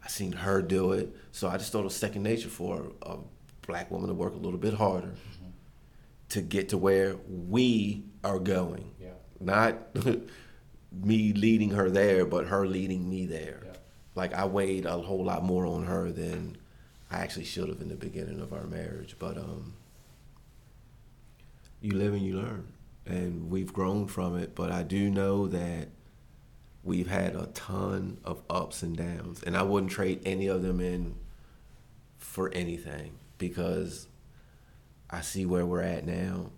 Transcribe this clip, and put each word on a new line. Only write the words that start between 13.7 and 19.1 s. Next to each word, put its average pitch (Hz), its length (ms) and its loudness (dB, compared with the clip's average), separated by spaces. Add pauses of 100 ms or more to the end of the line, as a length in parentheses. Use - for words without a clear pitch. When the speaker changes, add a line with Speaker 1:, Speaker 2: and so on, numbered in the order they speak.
Speaker 1:
Like, 92 200 -2
I 95 120 0
weighed 95 400 2
a 85 120 0
whole 92 260 -2
lot 87 200 0
more 90 220 4
on 85 180 -2
her 87 280 0
than 85 440 -6 (540)
I 90 80 -4
actually 87 260 -6
should 87 240 -4
have 80 120 -6
in 80 80 -8
the 78 80 -8
beginning 82 440 -8
of 82 120 -8
our 78 140 -8
marriage. 82 520 -8